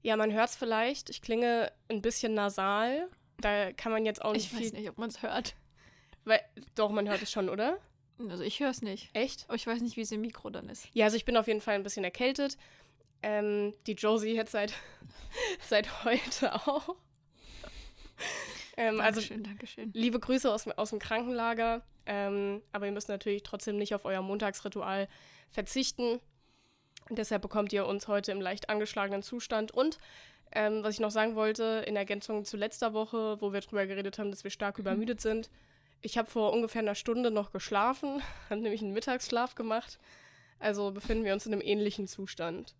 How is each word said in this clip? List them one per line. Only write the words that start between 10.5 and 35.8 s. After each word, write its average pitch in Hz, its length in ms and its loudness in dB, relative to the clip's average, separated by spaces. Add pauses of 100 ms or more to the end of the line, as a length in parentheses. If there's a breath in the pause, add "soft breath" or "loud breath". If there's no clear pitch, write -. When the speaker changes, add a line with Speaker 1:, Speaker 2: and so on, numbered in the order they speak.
Speaker 2:
dann - 180 -10
ist. - 240 -14
Speaker 1:
Ja, 214 140 6
also 214 100 4
ich 220 80 -2
bin 240 120 4
auf 226 120 6
jeden 214 120 2
Fall 214 140 0
ein 196 80 2
bisschen 196 220 -4
erkältet. 269 520 0 (680 loud breath)
Ähm, 208 520 2 (120)
die 214 80 -2
Josie 220 400 4
jetzt 226 180 0
seit, 214 200 0 (480 loud breath)
<laughs> 440 480 -4
seit - 360 2
heute 247 500 2
auch. 302 420 -2 (1800 loud breath)
Ähm, 220 240 2
also 214 200 4
Speaker 2:
Dankeschön, 214 220 -6
Dankeschön. 214 500 -8
Speaker 1:
liebe 233 280 2
Grüße 254 320 4
aus, 226 160 -2
aus 214 220 -2
dem 214 80 -2
Krankenlager. 233 840 0 (240)
Ähm, 202 560 0 (100)
aber 202 140 -2
ihr 202 60 -2
müsst 208 160 -6
natürlich 202 360 -2
trotzdem 208 320 -4
nicht 208 180 0
auf 202 100 -4
euer 190 180 0
Montagsritual 196 840 -2 (420 loud breath)
verzichten. 240 680 0 (880 soft breath)
Und 226 100 -4
deshalb 214 240 0
bekommt 208 300 0
ihr 202 140 2
uns 202 220 -2
heute 202 240 0
im 196 80 -2
leicht 190 300 -4
angeschlagenen 202 520 0
Zustand. 220 500 -2
Und, 294 260 4 (540 loud breath)
ähm, 214 320 2
was 214 100 2
ich 226 60 -6
noch 214 100 4
sagen 220 240 2
wollte, 220 520 2
in 214 100 0
Ergänzung 202 480 0
zu 214 120 -6
letzter 220 360 0
Woche, 220 480 0
wo 202 120 0
wir 202 80 0
drüber 196 260 0
geredet 196 320 -4
haben, 202 120 -2
dass 196 140 -10
wir 196 60 -6
stark 202 280 -4
Speaker 2:
Mhm. 214 40 -6
Speaker 1:
übermüdet 214 380 0
sind, 220 300 0 (540 soft breath)